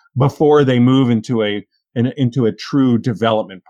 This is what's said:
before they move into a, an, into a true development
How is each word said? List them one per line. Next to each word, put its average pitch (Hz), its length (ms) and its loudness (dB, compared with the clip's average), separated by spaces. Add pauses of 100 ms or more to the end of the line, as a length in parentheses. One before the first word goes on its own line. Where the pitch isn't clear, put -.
(160)
before 147 460 2
they 127 160 0
move 127 320 2
into 113 320 -2
a, 104 240 -6 (300)
an, 123 200 -2
into 127 300 0
a 107 60 0
true 131 460 0
development 107 720 -4